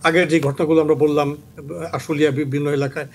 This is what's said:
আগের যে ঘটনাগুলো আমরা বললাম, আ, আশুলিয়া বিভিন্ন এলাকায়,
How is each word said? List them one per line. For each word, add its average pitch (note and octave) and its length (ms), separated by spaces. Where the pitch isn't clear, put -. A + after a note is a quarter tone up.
আগের E3 240
যে D#3+ 120
ঘটনাগুলো D3+ 420
আমরা D3+ 140
বললাম, D3 420
আ, D#3 40
আশুলিয়া D3+ 400
বিভিন্ন C#3+ 400
এলাকায়, C#3 440